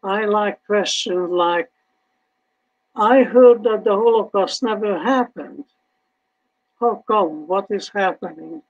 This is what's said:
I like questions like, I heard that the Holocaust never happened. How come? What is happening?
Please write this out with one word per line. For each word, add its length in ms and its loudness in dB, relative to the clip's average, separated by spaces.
I 220 -4
like 420 -2
questions 640 -2
like, 400 -2
I 280 4
heard 420 6
that 200 -2
the 80 2
Holocaust 720 0
never 360 -4
happened. 640 -6
How 260 -2
come? 400 -2
What 240 -2
is 180 -6
happening? 800 -6